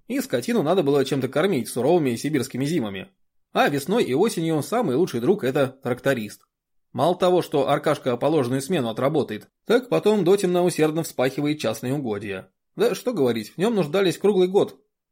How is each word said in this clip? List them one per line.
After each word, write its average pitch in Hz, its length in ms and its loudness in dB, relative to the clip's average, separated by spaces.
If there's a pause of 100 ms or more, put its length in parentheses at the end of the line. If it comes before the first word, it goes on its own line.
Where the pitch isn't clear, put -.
и 269 120 -4
скотину 196 420 -2
надо 165 220 2
было 139 200 2
чем-то 139 260 -2
кормить 151 380 0
суровыми 135 480 2
сибирскими 135 500 -4
зимами. 110 420 -4 (460)
А 247 160 2
весной 180 340 0
и 123 100 -2
осенью 160 480 0
самый 196 360 -2
лучший 156 220 -2
друг — 143 260 0
это 135 220 0 (140)
тракторист. 123 640 -4 (480)
Мало 151 220 2
того, 180 260 4
что 139 280 0
Аркашка 143 480 0
положенную 139 440 0
смену 156 280 -2
отработает, 120 580 -2 (180)
так 254 240 2
потом 202 340 2
дотемно 180 400 4
усердно 156 380 2
вспахивает 147 560 -2
частные 123 380 -4
угодья. 104 560 -6 (240)
Да 190 180 0
что 247 200 -4
говорить, 120 400 0
в - 40 -14
нем 220 160 0
нуждались 180 460 0
круглый 190 280 4
год. 185 320 0 (320)